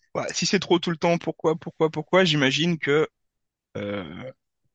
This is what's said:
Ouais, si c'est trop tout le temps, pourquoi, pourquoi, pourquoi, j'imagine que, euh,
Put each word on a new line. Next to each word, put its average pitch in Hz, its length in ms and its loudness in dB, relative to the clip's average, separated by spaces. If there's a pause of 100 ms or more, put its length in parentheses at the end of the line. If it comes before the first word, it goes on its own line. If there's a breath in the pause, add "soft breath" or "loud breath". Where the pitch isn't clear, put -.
(140)
Ouais, 143 180 -4
si - 140 -4
c'est 202 120 2
trop 170 200 2
tout 180 120 -4
le 165 60 -4
temps, 170 220 0
pourquoi, 160 380 -2
pourquoi, 160 340 -2
pourquoi, 180 340 2
j'imagine 151 540 2
que, 151 300 2 (680)
euh, 101 280 -6 (720)